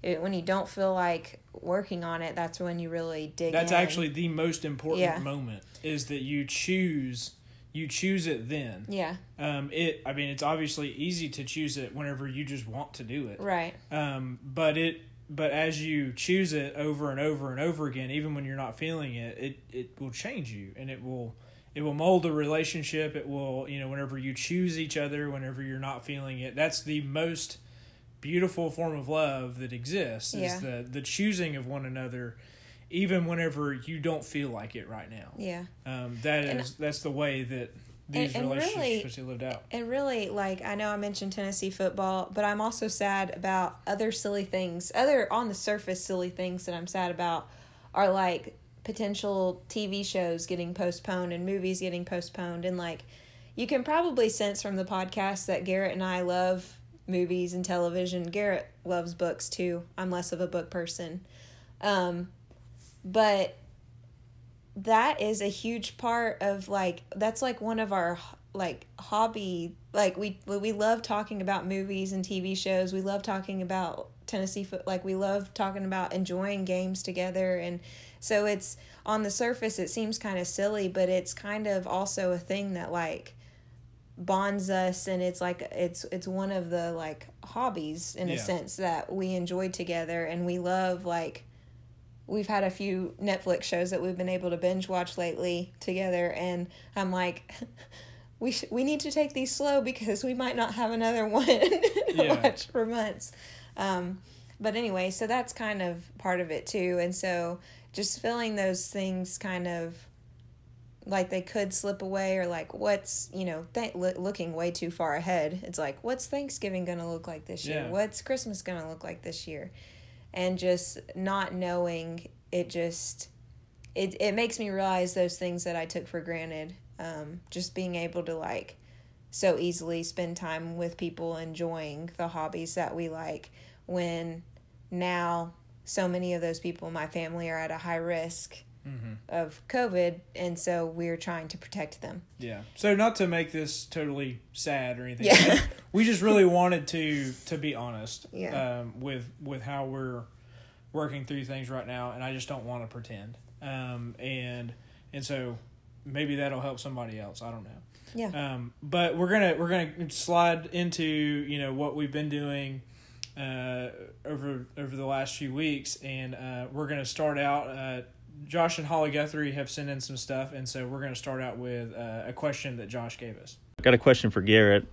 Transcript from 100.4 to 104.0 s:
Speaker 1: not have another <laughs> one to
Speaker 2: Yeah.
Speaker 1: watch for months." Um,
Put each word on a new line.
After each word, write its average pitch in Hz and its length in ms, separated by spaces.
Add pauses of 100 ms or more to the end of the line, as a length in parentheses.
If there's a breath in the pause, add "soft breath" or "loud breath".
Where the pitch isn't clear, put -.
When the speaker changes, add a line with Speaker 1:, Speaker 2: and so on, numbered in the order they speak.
Speaker 1:
not 226 180
have 220 180
another 226 360
<laughs> - 0
one 233 180
to 339 460 (240)
Speaker 2:
Yeah. 302 260
Speaker 1:
watch - 260
for 233 180
months." 226 460 (460 loud breath)
Um, 185 420 (400 soft breath)